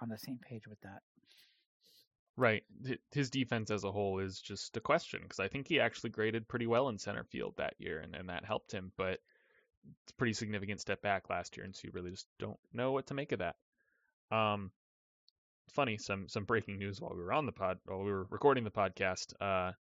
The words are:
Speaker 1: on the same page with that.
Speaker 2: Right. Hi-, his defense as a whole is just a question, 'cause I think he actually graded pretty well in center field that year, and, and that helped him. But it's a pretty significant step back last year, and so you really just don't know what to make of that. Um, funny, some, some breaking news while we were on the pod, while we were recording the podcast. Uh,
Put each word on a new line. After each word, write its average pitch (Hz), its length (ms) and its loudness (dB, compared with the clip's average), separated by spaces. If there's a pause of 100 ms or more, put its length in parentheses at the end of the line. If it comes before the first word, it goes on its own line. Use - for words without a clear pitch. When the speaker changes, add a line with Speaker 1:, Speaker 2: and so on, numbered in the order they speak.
Speaker 1:
on 117 80 -4
the 110 80 -4
same 131 220 -8
page 113 280 -14
with 107 140 -18
that. 98 200 -14 (1400)
Speaker 2:
Right. 113 260 6 (220)
Hi-, 131 120 -2 (140)
his 139 180 2
defense 120 420 0
as 101 120 0
a 98 80 0
whole 98 280 2
is 95 220 -2
just - 360 -8
a 110 40 -6
question, 104 460 0
'cause - 120 -8
I 95 80 2
think 139 200 -6
he 151 120 6
actually 113 300 2
graded 110 380 0
pretty 117 200 0
well 120 220 4
in 107 80 -2
center 104 260 -4
field 55 340 -4
that 69 220 -2
year, 80 200 -4
and, - 160 -10
and 90 140 -8
that 87 160 -4
helped - 280 -4
him. 92 240 -6
But 92 240 0 (840)
it's - 80 -20
a - 40 -20
pretty 117 180 2
significant 104 480 -4
step 98 200 -2
back 98 280 2
last 87 280 -4
year, 98 80 -8
and 95 100 -10
so - 100 -14
you - 80 -10
really 90 180 -6
just - 160 -10 (120)
don't 107 200 -6 (140)
know 127 180 0
what 135 160 0
to - 60 -6
make 139 180 -4
of 117 80 -2
that. 87 160 -2 (760)
Um, 104 400 2 (1000)
funny, 120 280 2
some, 98 300 -4
some 107 160 -2
breaking 101 340 2
news 98 220 -4
while 170 160 -6
we 87 80 -4
were 92 100 0
on 151 120 4
the 110 60 -2
pod, 92 340 0
while 98 180 -2
we 101 80 2
were 95 180 0
recording 135 340 6
the 104 80 -2
podcast. 95 680 0
Uh, 92 320 2 (200)